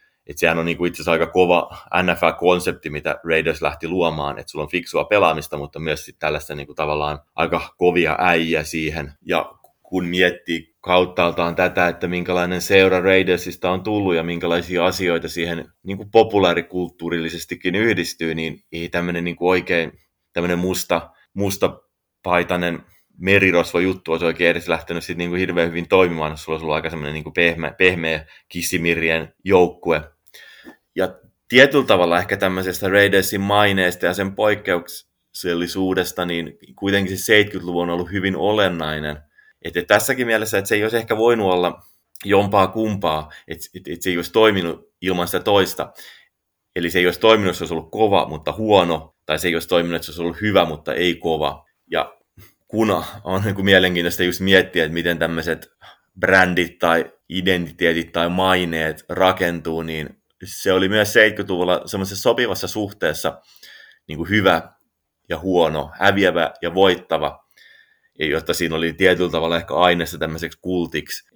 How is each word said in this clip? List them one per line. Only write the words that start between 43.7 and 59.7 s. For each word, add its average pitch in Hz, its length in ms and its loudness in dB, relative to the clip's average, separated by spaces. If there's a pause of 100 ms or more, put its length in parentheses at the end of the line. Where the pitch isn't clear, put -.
et, - 140 -14
et 82 140 -10
se 92 80 -2
ei 87 60 0
olisi 85 160 -6
toiminut 101 680 2
ilman 90 260 -2
sitä 87 140 -2
toista. 95 520 0 (840)
Eli 85 140 -2
se 90 80 0
ei 90 80 4
olisi 87 140 -2
toiminut, 110 300 4
jos 87 80 -4
se 90 60 -6
olisi 82 100 -6
ollut 80 160 -8
kova, 101 380 2
mutta 76 240 -8
huono, 90 640 2 (120)
tai 78 120 -2
se 90 100 -2
ei 82 60 0
olisi 82 140 -4
toiminut, 85 280 0
että 80 100 -8
se 80 40 -14
olisi 85 120 -10
ollut 85 180 -4
hyvä, 95 240 4
mutta 76 300 -6
ei 85 200 0
kova. 76 500 -4 (260)
Ja 82 260 -4 (520)
kun 104 360 0 (200)
on 95 200 -2
niinku 98 180 -2
mielenkiintoista 92 600 4
just 90 180 0
miettiä, 92 440 4
että 80 100 -4
miten 85 240 -2
tämmöiset 82 520 -4 (500)
brändit 90 580 2
tai 82 340 0 (160)
identiteetit 87 840 -2
tai 85 160 0
maineet 87 800 0
rakentuu, 87 720 0